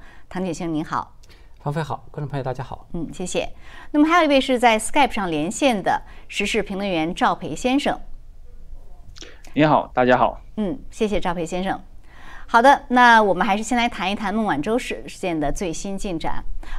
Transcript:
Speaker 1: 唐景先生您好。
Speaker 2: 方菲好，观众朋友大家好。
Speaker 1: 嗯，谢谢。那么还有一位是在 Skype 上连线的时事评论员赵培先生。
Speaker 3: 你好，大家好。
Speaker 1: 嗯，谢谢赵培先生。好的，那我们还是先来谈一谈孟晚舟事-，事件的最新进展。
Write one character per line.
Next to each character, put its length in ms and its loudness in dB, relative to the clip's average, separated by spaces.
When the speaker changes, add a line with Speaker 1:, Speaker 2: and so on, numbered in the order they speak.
Speaker 1:
唐 160 -6
景 80 -2
先 140 -6
生 80 -4
您 100 -2
好。 320 -6
Speaker 2:
方 100 -2
菲 120 -4
好， 260 -8
观 100 -10
众 80 -4
朋 120 -6
友 40 -4
大 80 -4
家 120 -8
好。 300 -14
Speaker 1:
嗯， 200 -4
谢 100 -10
谢。 240 -4
那 80 2
么 80 6
还 100 4
有 80 6
一 20 4
位 140 6
是 160 2
在 220 6
Skype 320 2
上 180 -2
连 220 -2
线 320 0
的 180 0
时 160 -4
事 200 -2
评 120 -8
论 140 -4
员 240 -2
赵 220 2
培 200 -8
先 240 0
生。 200 0
Speaker 3:
你 100 4
好， 300 4
大 100 2
家 140 6
好。 240 0
Speaker 1:
嗯， 220 -4
谢 180 -2
谢 120 0
赵 160 -2
培 100 -6
先 180 -4
生。 160 -4
好 80 6
的， 280 8
那 340 8
我 100 4
们 140 0
还 100 2
是 60 -2
先 160 0
来 100 2
谈 240 -4
一 40 -2
谈 180 -4
孟 100 0
晚 160 0
舟 160 0
事-， 300 -4
事 140 -14
件 200 -2
的 120 0
最 200 -2
新 240 -6
进 220 -4
展。 260 0